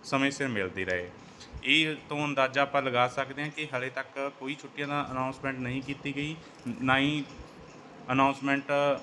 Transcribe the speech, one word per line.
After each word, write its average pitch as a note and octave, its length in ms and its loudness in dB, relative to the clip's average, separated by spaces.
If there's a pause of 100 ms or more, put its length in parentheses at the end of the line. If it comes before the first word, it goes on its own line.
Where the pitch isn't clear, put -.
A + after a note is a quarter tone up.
ਸਮੇਂ C#3 280 2
ਸਿਰ C#3+ 160 -2
ਮਿਲਦੀ F#2+ 380 -2
ਰਹੇ। F2+ 240 -2 (560)
ਇਹ D#3 300 4 (140)
ਤੋਂ D3 160 0
ਅੰਦਾਜ਼ਾ C3+ 360 2
ਆਪਾਂ C#3 200 4
ਲਗਾ B2 280 4
ਸਕਦੇ C3+ 340 -4
ਹਾਂ D3+ 60 -4
ਕਿ D3+ 240 -6
ਹਾਲੇ B2+ 160 -2
ਤੱਕ C3+ 300 -8 (200)
ਕੋਈ C3+ 220 -6
ਛੁੱਟੀਆਂ C#3+ 260 -8
ਦਾ C#3+ 240 -2
ਅਨਾਉਂਸਮੈਂਟ C3 480 -2
ਨਹੀਂ B2+ 220 -2
ਕੀਤੀ C3+ 340 -6
ਗਈ, D3 200 -4 (320)
ਨਾ C3 300 4
ਹੀ C#3+ 260 4 (880)
ਅਨਾਉਂਸਮੈਂਟ C#3 600 4 (320)